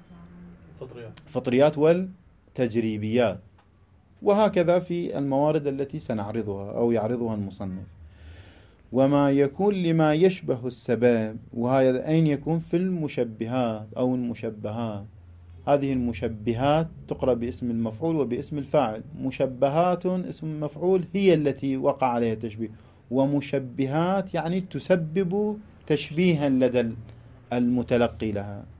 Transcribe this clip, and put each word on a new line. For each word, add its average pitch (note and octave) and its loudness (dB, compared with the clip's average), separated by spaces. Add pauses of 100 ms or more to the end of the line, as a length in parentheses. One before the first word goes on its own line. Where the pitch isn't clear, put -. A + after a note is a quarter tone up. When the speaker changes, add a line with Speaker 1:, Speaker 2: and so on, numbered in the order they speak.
(800)
Speaker 1:
فطريات. A#2+ -16
Speaker 2:
فطريات C3+ 2
والتجريبيات، A#2 0 (840)
وهكذا F#3+ 4
في F3 -4
الموارد C#3+ 0
التي C#3 -4
سنعرضها G#2 -6
أو A#2+ 2
يعرضها A2+ 0
المصنف. G2 -8 (1040)
وما C#3 4
يكون C#3 2
لما E3 4
يشبه D3+ 0
السبب، A2+ 2 (160)
وهذا B2+ 2
أين D#3+ 4
يكون؟ D3 -2
في E3 -2
المشبهات A#2+ -2 (100)
أو B2+ 0
المشبهات. A2+ -6 (600)
هذه C#3 2
المشبهات A#2+ 0 (200)
تقرأ - 0
باسم A#2+ -4
المفعول A#2 -2
وباسم C3+ -4
الفاعل، C3+ 0 (160)
مشبهات C#3 0
اسم F3+ -4
المفعول D#3 -2
هي G3 6
التي C#3 2
وقع C#3 2
عليها A#2+ 0
التشبيه، A2 -6 (420)
ومشبهات C#3+ 0
يعني E3+ -2
تسبب F#3 -2 (300)
تشبيها D3+ 2
لدى B2+ 4
ال-، A#2 0 (580)
المتلقي A#2+ 0
لها G2+ -8 (140)